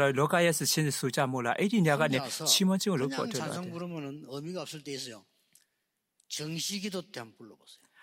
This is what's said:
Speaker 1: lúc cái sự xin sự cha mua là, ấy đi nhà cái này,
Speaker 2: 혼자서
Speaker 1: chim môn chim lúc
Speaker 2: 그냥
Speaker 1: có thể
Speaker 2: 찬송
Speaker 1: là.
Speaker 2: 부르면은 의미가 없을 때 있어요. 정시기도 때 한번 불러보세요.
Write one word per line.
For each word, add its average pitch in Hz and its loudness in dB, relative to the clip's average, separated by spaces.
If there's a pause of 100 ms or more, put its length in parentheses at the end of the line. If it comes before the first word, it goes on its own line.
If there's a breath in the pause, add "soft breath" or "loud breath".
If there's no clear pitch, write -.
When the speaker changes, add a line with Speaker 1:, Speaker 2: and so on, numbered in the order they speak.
(140)
Speaker 1:
lúc 139 2
cái 170 6
sự 160 -2
xin 147 2
sự 135 -2
cha 139 2
mua 127 -2
là, 117 2
ấy - 2
đi 220 4
nhà 156 6
cái 156 4
này, 135 2
Speaker 2:
혼자서 139 -6
Speaker 1:
chim 190 4
môn 190 4
chim 190 0
lúc 139 0
Speaker 2:
그냥 269 -4
Speaker 1:
có - -2
thể - -4
Speaker 2:
찬송 - -4
Speaker 1:
là. 175 -10
Speaker 2:
부르면은 160 -8
의미가 156 -8
없을 147 -12
때 143 -8
있어요. 127 -10 (1040)
정시기도 180 -6 (100)
때 127 -10
한번 113 -16
불러보세요. - -20 (180 loud breath)